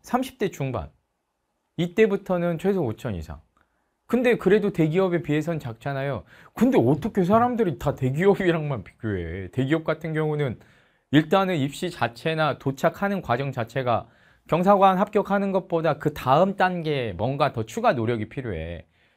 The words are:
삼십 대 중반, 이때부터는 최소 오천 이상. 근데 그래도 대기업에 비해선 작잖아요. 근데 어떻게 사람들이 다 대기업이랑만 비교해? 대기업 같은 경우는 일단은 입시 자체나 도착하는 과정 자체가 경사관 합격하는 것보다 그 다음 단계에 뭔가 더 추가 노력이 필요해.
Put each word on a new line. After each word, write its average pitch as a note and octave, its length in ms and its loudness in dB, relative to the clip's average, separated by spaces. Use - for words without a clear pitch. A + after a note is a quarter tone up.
삼십 B3+ 340 -4
대 G3+ 140 -2
중반, A#2+ 400 -6
이때부터는 F3 840 0
최소 F#3+ 260 0
오천 A2 300 -6
이상. D#2 260 -12
근데 A#3 320 2
그래도 G3+ 340 2
대기업에 F3 520 0
비해선 D3+ 340 -2
작잖아요. C3+ 680 -6
근데 B3 240 2
어떻게 D#3 460 2
사람들이 A3 560 2
다 C#3 160 -2
대기업이랑만 D#3 880 0
비교해? F#2 640 -6
대기업 C#3 340 -2
같은 D#3+ 300 -6
경우는 D3+ 460 -4
일단은 F3+ 480 2
입시 E3 320 -2
자체나 D#3 720 -2
도착하는 E3+ 640 -2
과정 C3 280 -2
자체가 A#2+ 560 -2
경사관 F#3+ 500 6
합격하는 G3+ 540 0
것보다 E3 460 0
그 D3 160 -2
다음 E3+ 420 4
단계에 D#3 560 0
뭔가 C3 400 0
더 A2 120 -4
추가 - 280 -2
노력이 A2+ 380 -2
필요해. E2+ 560 -8